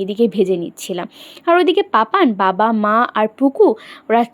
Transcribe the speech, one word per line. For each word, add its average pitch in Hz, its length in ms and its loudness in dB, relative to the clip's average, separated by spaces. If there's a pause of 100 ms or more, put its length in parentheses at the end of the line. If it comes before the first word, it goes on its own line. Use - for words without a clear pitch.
এদিকে 208 240 -2
ভেজে 190 280 -2
নিচ্ছিলাম। 175 500 -10 (400)
আর 339 100 4
ওইদিকে 359 260 2
পাপান, 359 500 0
বাবা, 196 400 0
মা 214 240 0 (180)
আর 214 120 0 (120)
পুকু 277 280 2 (420)
ওরা 233 140 2 (120)